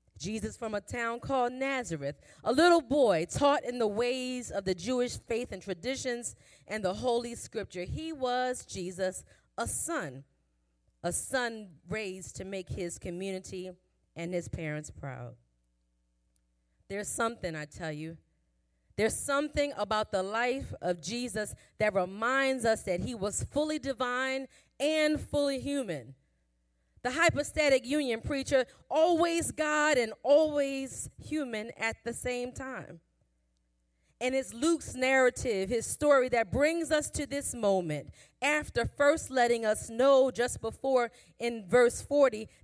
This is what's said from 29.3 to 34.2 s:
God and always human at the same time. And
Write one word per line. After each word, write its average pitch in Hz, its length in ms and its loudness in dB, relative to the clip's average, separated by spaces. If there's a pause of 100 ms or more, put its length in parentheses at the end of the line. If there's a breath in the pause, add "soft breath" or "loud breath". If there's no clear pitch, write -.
God 302 480 2
and 220 120 0 (120)
always 285 840 2 (160)
human 233 540 -4
at 226 260 -4
the 233 100 -4
same 247 380 -4
time. 247 480 -10 (1200)
And 254 140 -2